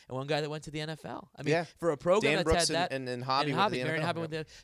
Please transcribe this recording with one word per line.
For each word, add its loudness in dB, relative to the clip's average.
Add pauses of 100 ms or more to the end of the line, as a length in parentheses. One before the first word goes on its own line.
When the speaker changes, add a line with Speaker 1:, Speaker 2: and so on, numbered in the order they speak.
Speaker 1:
and -6
one -6
guy 0
that -2
went -8
to -14
the -6
N -6
F -10
L. -12
I -10
mean, 2
Speaker 2:
Yeah. 2 (140)
Speaker 1:
for 0
a 0
program 4
Speaker 2:
Dan 4
Speaker 1:
that's 2
Speaker 2:
Brooks 4
Speaker 1:
had -2
Speaker 2:
and, 0
Speaker 1:
that, 0
Speaker 2:
and, -4
and -4
Hobby 2
Speaker 1:
and 0
Speaker 2:
went -
to 4
Speaker 1:
Hobby, 2
Speaker 2:
the -2
Speaker 1:
Marion -2
Speaker 2:
N -
F -
L. 0
Speaker 1:
Hobby -2
went -6
Speaker 2:
Yep. -6
Speaker 1:
to, -20 (100)